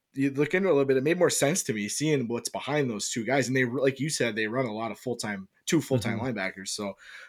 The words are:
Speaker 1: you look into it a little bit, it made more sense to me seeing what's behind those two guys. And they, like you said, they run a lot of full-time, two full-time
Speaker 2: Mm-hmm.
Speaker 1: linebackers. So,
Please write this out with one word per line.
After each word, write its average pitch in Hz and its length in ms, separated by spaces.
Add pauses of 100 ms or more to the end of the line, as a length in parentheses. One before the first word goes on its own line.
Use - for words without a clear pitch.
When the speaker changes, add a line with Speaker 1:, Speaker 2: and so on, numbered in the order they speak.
(140)
Speaker 1:
you 139 160
look 147 240
into 190 140
it 175 40
a - 40
little 139 100
bit, 131 120
it 127 60
made 165 140
more 170 140
sense 151 320
to 117 100
me 104 160
seeing 143 380
what's 113 220
behind 139 420
those 101 180
two 113 160
guys. 127 220
And 131 100
they, 131 80
like 131 340
you 147 120
said, 117 240
they 110 100
run 120 220
a 107 60
lot 110 180
of - 80
full-time, 107 480 (180)
two 160 160
full-time 110 380
Speaker 2:
Mm-hmm. 120 180
Speaker 1:
linebackers. 95 320
So, 101 240 (360)